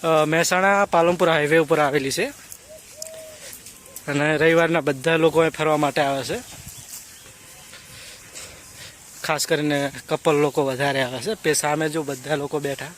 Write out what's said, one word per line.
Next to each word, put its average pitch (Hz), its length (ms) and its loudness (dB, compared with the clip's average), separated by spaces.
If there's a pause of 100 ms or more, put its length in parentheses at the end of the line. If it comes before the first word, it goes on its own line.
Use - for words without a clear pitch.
અ, 156 220 4
મહેસાણા 185 600 4
પાલનપુર 175 440 4
હાઈવે 151 280 4
ઉપર 156 220 2
આવેલી 139 320 0
છે 170 140 -4 (1800)
અને 147 300 0
રવિવારના 165 440 4
બધા 143 360 0
લોકો 160 220 4
અહીં 160 120 4
ફરવા 151 260 0
માટે 147 240 0
આવે 139 220 0
છે. 151 140 -6 (2750)
ખાસ 151 240 -2
કરીને 147 440 0 (180)
કપલ 156 260 2
લોકો 147 300 2
વધારે 135 380 -2
આવે 123 160 -6
છે. 202 160 -6
પે-, 156 180 0
સામે 151 360 0
જો 156 140 -4
બધા 139 320 -4
લોકો 143 240 -4
બેઠા. 139 380 -6